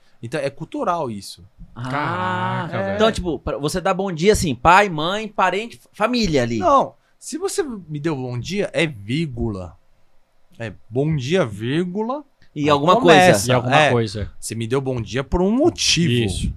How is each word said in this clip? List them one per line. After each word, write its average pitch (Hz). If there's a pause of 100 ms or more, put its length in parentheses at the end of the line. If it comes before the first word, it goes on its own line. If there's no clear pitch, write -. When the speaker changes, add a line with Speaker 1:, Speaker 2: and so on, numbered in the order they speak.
(220)
Speaker 1:
Então, 127
é 135
cultural 170
isso. 98 (320)
Speaker 2:
Ah, 123
Speaker 3:
Caraca, 180
Speaker 1:
É. 196
Speaker 3:
velho. 196
Speaker 2:
então, 220
tipo, 175
pra, 143
você 151
dá 185
bom 196
dia 175
assim, 156
pai, 190
mãe, 185
parente, 202 (140)
família 214
ali. 117
Speaker 1:
Não, 277 (240)
se -
você 381
me 170
deu 156
bom 123
dia, 156
é 160
vírgula. 113 (800)
É 110 (160)
bom 143
dia, 147
vírgula. 175 (320)
Speaker 2:
E 151
Speaker 1:
Aí 147
Speaker 2:
alguma 147
Speaker 1:
começa. 185
Speaker 2:
coisa. 107
Speaker 3:
E -
alguma 123
Speaker 1:
É. 143
Speaker 3:
coisa. 107
Speaker 1:
Você -
me 113
deu 135
bom 131
dia 110
por 175
um 190
motivo. 208 (140)
Speaker 3:
Isso. 90